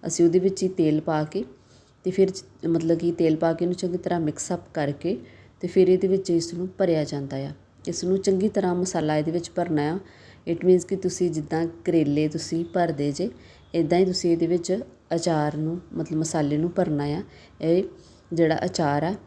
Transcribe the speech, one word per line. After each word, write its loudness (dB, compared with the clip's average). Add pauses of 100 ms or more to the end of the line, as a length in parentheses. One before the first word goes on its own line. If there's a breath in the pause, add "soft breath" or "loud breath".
ਅਸੀਂ 2
ਉਹਦੇ 6
ਵਿੱਚ 0
ਹੀ 0
ਤੇਲ 2
ਪਾ -2
ਕੇ, -6 (580 soft breath)
ਤੇ -2
ਫਿਰ 4
ਜ-, -10
ਮਤਲਬ 2
ਕਿ 0
ਤੇਲ 2
ਪਾ 2
ਕੇ -2
ਇਹਨੂੰ 0
ਚੰਗੀ -4
ਤਰ੍ਹਾਂ -2
ਮਿਕਸ -4
ਅੱਪ -10
ਕਰਕੇ, -2 (440 loud breath)
ਤੇ -6
ਫਿਰ 6
ਇਹਦੇ 4
ਵਿੱਚ 0
ਇਸ 0
ਨੂੰ -6
ਭਰਿਆ 2
ਜਾਂਦਾ -6
ਆ। -6 (360)
ਇਸ -6
ਨੂੰ 2
ਚੰਗੀ 2
ਤਰ੍ਹਾਂ 0
ਮਸਾਲਾ 0
ਇਹਦੇ 0
ਵਿੱਚ -4
ਭਰਨਾ 0
ਆ। -4 (520 loud breath)
It -2
means 6
ਕਿ -2
ਤੁਸੀਂ -2
ਜਿੱਦਾਂ -2 (180)
ਕਰੇਲੇ 2
ਤੁਸੀਂ -4
ਭਰਦੇ -2
ਜੇ, -4 (460 loud breath)
ਇੱਦਾਂ 2
ਹੀ 6
ਤੁਸੀਂ 0
ਇਹਦੇ 2
ਵਿੱਚ 0 (360)
ਅਚਾਰ 0
ਨੂੰ, -4 (120)
ਮਤਲਬ -4
ਮਸਾਲੇ 0
ਨੂੰ 0
ਭਰਨਾ 0
ਆ। -4 (380 loud breath)
ਇਹ 2 (500 loud breath)
ਜਿਹੜਾ 2
ਅਚਾਰ 0
ਆ -2 (120)